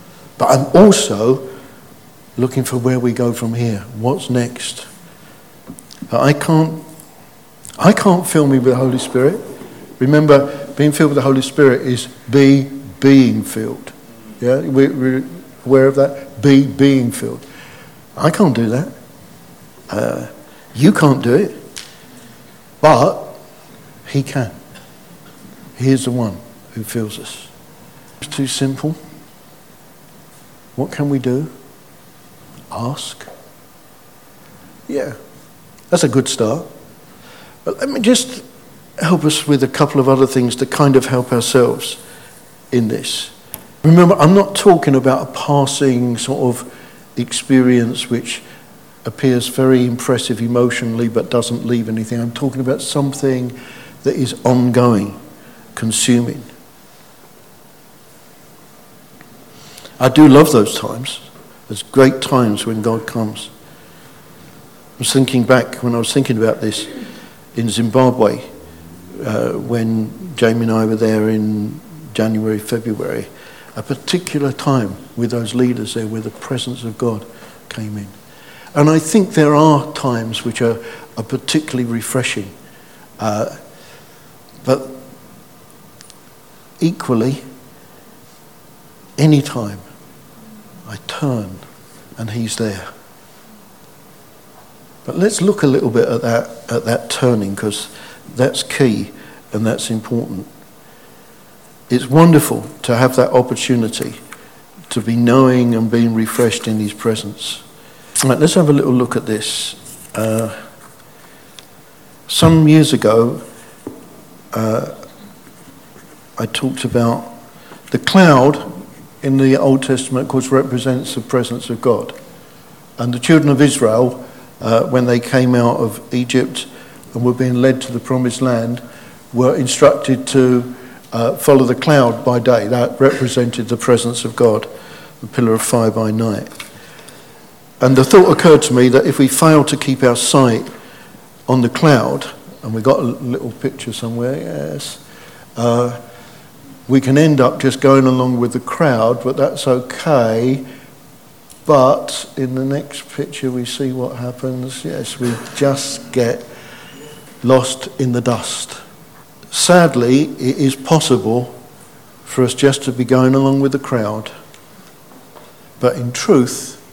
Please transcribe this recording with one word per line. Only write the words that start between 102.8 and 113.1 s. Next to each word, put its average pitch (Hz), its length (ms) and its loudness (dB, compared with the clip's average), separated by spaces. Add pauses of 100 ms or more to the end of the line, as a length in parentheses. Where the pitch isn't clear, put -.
to 120 120 0
have 127 200 2
that 123 160 2
opportunity - 880 0 (720)
to 117 100 -4
be 117 140 -4
knowing 123 580 4
and 113 160 0
being 117 240 2
refreshed 110 540 -2
in 110 100 -2
his 104 160 -4
presence. - 720 -8 (600)
Right, 131 140 2
let's 156 180 2
have 165 140 4
a 147 40 6
little 135 200 2
look 123 220 0
at 117 100 -4
this. - 500 -6 (380)
Uh, 110 360 -4 (1800)
some 160 400 4
years 151 260 6
ago, 113 480 2 (1120)